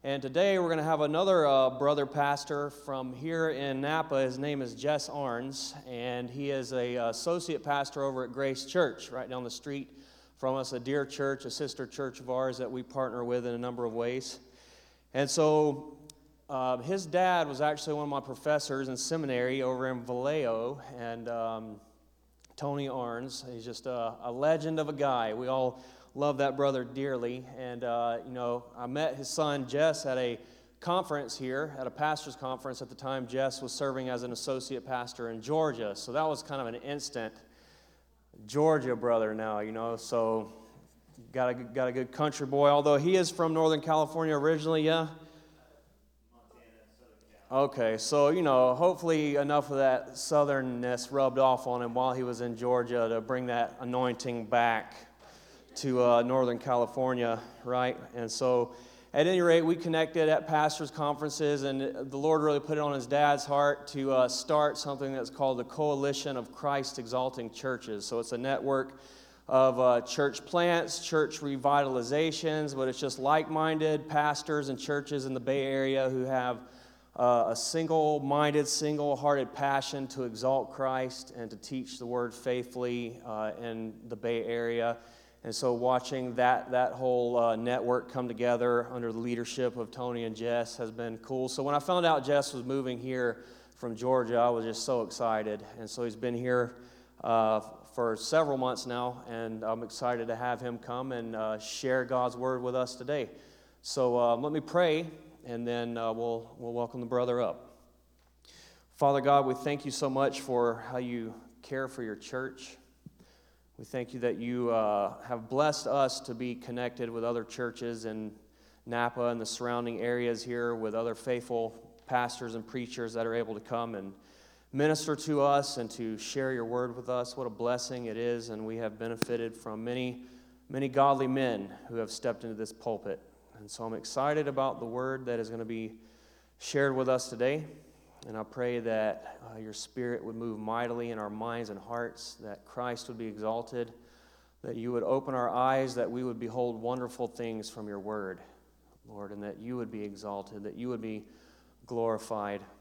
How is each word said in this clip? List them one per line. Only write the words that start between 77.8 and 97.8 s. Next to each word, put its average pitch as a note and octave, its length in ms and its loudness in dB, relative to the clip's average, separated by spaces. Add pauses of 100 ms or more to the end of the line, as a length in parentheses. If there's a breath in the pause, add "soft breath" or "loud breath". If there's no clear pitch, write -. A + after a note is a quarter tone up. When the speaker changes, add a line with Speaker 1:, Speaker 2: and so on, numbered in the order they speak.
Speaker 1:
single-hearted C#3+ 880 2
passion C#3 540 0
to C3 160 -6
exalt A#2+ 480 0
Christ C3 640 -2
and A#2 160 -8
to A2+ 60 -14
teach - 420 -8
the B2 60 -10
word A#2+ 280 -2
faithfully, B2 920 -4
uh, G#2+ 260 -2 (100)
in A2+ 320 -6 (140)
the A#2 80 -8
Bay A#2 300 0
Area. A#2 540 0 (440 loud breath)
And A#2 100 -6
so B2 200 2
watching B2+ 640 0
that, B2 340 4
that B2+ 220 2
whole, B2 440 2
uh, A#2 180 6
network A#2+ 560 0
come B2+ 160 -2
together A#2+ 640 2
under A#2+ 200 -4
the A2+ 80 -4
leadership A#2+ 580 -2
of A2+ 140 -6
Tony B2 320 -4
and A2 120 -4
Jess A#2 420 -2
has A2+ 120 -4
been A#2 300 -8
cool. C3 300 -4
So C3+ 120 -4
when C#3+ 140 2
I D3 40 4
found F3+ 240 2
out D#3 220 4
Jess C#3+ 260 4
was B2+ 120 -6
moving B2+ 340 -2
here B2 480 -2 (300 loud breath)
from A#2 200 -6
Georgia, B2 420 2
I A#2+ 120 8
was A#2 160 0
just A2+ 200 -4
so B2 180 2
excited. G#2+ 600 -2 (140)
And A2+ 100 -10
so B2 160 -6
he's A2+ 120 -4
been A#2+ 180 -4
here, B2 440 2 (460 loud breath)
uh, A2 360 4 (340)